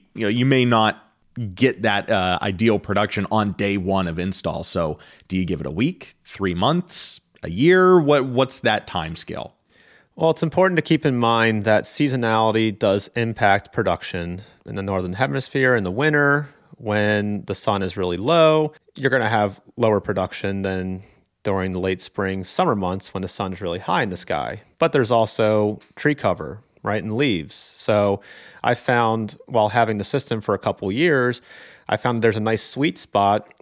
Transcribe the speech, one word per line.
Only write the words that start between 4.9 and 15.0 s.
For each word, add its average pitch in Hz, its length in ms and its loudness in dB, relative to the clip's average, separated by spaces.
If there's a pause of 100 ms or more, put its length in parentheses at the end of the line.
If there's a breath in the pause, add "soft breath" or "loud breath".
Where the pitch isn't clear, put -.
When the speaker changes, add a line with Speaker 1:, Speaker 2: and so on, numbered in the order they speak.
Speaker 1:
do 95 80 -2
you 92 80 0
give 80 160 -4
it 76 60 -8
a 69 40 -8
week, 123 440 -4 (100)
three 98 280 -4
months, - 680 -2 (220)
a 85 60 -6
year? 180 480 6
What, 143 280 4
what's 131 340 0
that 107 280 0
time 82 280 -6
scale? - 380 -10 (640 soft breath)
Speaker 2:
Well, 165 140 2
it's 156 120 -2
important 180 320 2
to 160 60 2
keep 156 240 0
in 135 100 2
mind 113 480 2
that 107 220 4
seasonality 113 920 0
does 101 380 0
impact 110 560 0
production 87 680 -4 (240 soft breath)
in 110 100 -10
the 98 80 -6
Northern 92 300 -4